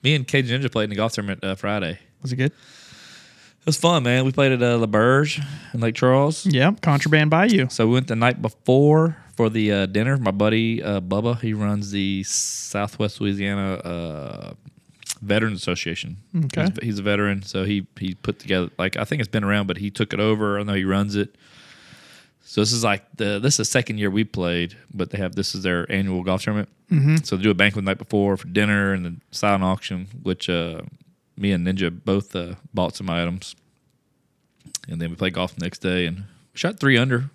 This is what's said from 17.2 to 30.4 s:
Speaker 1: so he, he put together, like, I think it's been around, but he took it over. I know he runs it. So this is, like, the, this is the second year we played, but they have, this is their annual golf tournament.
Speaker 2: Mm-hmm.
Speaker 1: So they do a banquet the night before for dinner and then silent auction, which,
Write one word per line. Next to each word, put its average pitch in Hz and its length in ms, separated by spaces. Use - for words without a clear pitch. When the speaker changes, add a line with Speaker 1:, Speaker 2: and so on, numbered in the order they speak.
Speaker 1:
so 95 220
he, 98 220
he 92 160
put - 240
together, 92 400
like, 92 180
I - 80
think 151 160
it's 110 100
been 107 140
around, 101 220
but 98 100
he 101 140
took - 240
it 98 60
over. 107 380
I 104 40
know 104 120
he 95 100
runs 98 320
it. 101 200
So - 200
this 110 100
is, 117 100
like, 101 220
the, 101 220
this 135 160
is - 40
the 107 80
second 120 320
year 104 120
we 104 140
played, 87 520
but 92 180
they 98 80
have, 92 160
this 95 200
is 98 80
their 87 300
annual 95 300
golf 92 220
tournament. 104 260
Speaker 2:
Mm-hmm. 151 340
Speaker 1:
So - 120
they 92 60
do 104 80
a 98 40
banquet 98 300
the 98 60
night 95 80
before 101 400
for - 100
dinner 101 460
and 92 100
then 85 260
silent 98 340
auction, 92 440
which, - 260